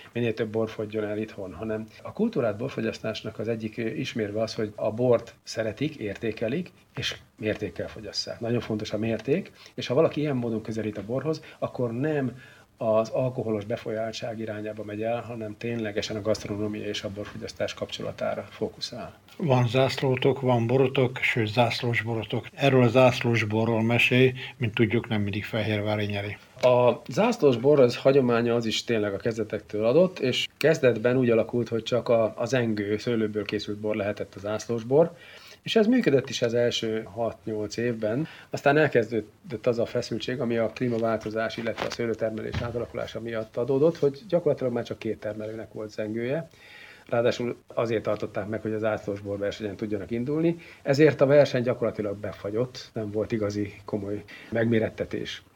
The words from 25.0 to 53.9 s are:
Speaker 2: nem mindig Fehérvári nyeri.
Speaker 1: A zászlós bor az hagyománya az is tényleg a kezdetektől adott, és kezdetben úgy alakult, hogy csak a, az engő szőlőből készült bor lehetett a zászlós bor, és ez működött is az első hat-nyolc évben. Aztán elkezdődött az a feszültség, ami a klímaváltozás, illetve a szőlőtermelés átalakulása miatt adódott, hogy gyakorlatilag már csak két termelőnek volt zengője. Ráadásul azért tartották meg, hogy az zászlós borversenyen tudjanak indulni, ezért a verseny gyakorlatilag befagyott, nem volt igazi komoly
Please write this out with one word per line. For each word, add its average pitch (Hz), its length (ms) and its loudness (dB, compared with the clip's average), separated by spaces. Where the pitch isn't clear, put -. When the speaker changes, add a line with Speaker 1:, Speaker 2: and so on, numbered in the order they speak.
Speaker 2:
nem 107 140 0
mindig 101 220 -4
Fehérvári 107 600 -2
nyeri. 101 320 -4
Speaker 1:
A 123 460 6
zászlós 151 480 4
bor 139 240 6
az 120 160 6
hagyománya 120 580 4
az 117 120 0
is - 180 -2
tényleg 104 300 0
a - 20 -4
kezdetektől 107 680 -4
adott, 170 340 4
és - 380 0
kezdetben 123 600 4
úgy 123 140 4
alakult, 113 380 2
hogy 113 140 -2
csak 117 260 -2
a, 113 280 4
az 120 180 -2
engő 107 440 0
szőlőből 107 460 0
készült 104 340 -4
bor 107 180 -2
lehetett 101 380 -4
a 98 40 -14
zászlós 110 460 -4
bor, 147 280 4
és - 140 -4
ez 214 100 6
működött 185 420 4
is - 140 -4
az 117 120 0
első 113 480 0
hat-nyolc 107 720 -6
évben. 117 500 -2
Aztán 143 260 2
elkezdődött 120 920 0
az 117 120 2
a 113 80 2
feszültség, 123 540 -4
ami 120 160 0
a 110 120 0
klímaváltozás, 113 880 -2
illetve 110 300 -4
a 110 40 -6
szőlőtermelés 113 720 -4
átalakulása 117 600 -6
miatt 113 360 -8
adódott, 139 420 4
hogy 143 300 2
gyakorlatilag 143 440 2
már 117 120 -2
csak 104 140 -8
két 107 220 -4
termelőnek 110 520 -8
volt 110 180 -10
zengője. 117 580 -4
Ráadásul 120 480 0
azért 113 360 0
tartották 104 460 -4
meg, 107 140 -6
hogy 110 100 -4
az 107 80 -4
zászlós 107 400 -2
borversenyen 101 560 -4
tudjanak 104 340 -6
indulni, 151 460 0
ezért 143 380 6
a 143 60 8
verseny 135 360 6
gyakorlatilag 107 540 -2
befagyott, 104 760 -6
nem 107 180 -6
volt 104 220 -2
igazi 104 420 -2
komoly 101 400 -4